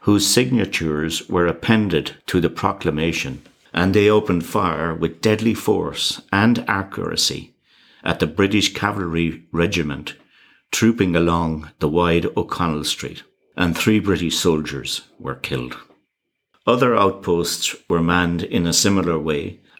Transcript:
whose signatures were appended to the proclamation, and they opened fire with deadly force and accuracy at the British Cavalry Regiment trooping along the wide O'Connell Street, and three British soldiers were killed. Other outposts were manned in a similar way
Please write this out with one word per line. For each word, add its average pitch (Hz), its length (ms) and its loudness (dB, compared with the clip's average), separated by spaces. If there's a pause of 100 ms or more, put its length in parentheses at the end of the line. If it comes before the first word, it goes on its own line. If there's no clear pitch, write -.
whose 104 220 4
signatures 87 1040 0
were 87 200 2
appended 90 640 0 (140)
to - 140 2
the 85 80 2
proclamation, 80 920 -4 (320)
and 92 180 2
they 101 160 6
opened 101 380 2
fire 82 480 -2
with 82 260 -4
deadly 110 320 2
force - 720 -2 (100)
and 113 360 2
accuracy - 880 -4 (500)
at - 160 -2
the 87 80 4
British 98 440 2
Cavalry 85 760 -2
Regiment 80 640 -2 (560)
trooping 113 440 2
along 82 560 0 (100)
the 78 80 0
wide 85 380 2 (100)
O'Connell 78 480 -2
Street, - 400 -8 (320)
and 85 200 0
three 110 220 2
British 87 380 0
soldiers 78 680 -2 (160)
were 65 160 -10
killed. - 420 -8 (880)
Other 123 300 4
outposts 92 800 0 (140)
were 85 120 2
manned 85 400 0
in 85 240 -2
a 85 60 0
similar 85 460 2
way 78 420 -4 (200)